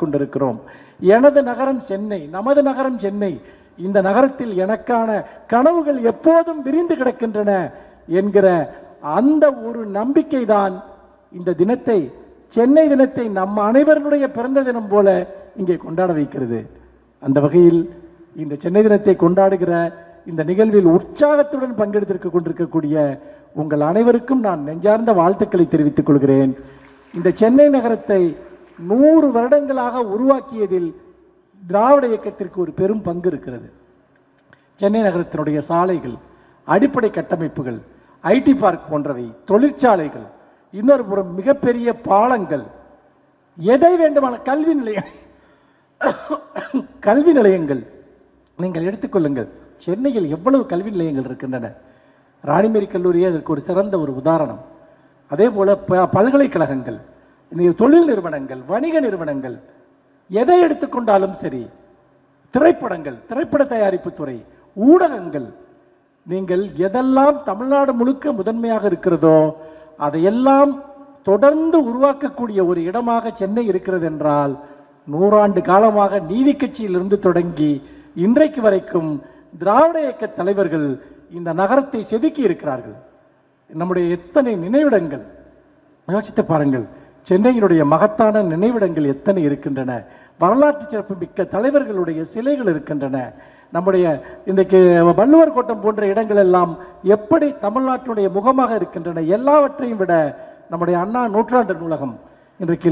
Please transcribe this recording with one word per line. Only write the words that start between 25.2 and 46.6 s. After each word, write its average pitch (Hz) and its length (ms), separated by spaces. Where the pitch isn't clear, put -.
தெரிவித்துக் 151 440
கொள்கிறேன். 135 420
இந்த 175 160
சென்னை 254 240
நகரத்தை 226 440
நூறு 294 380
வருடங்களாக 254 640
உருவாக்கியதில் 214 760
திராவிட 240 480
இயக்கத்திற்கு 202 520
ஒரு 156 160
பெரும் 202 280
பங்கு 175 240
இருக்கிறது. 127 360
சென்னை 208 280
நகரத்தினுடைய 156 520
சாலைகள், 170 460
அடிப்படை 220 500
கட்டமைப்புகள், 151 640
ஐ 185 120
டி 277 160
பார்க் 175 300
போன்றவை, 135 360
தொழிற்சாலைகள், 202 760
இன்னொரு 247 360
புறம் 190 300
மிகப்பெரிய 240 500
பாலங்கள், 190 580
எதை 254 340
வேண்டுமான 277 340
கல்வி 302 300
நிலையம், 214 320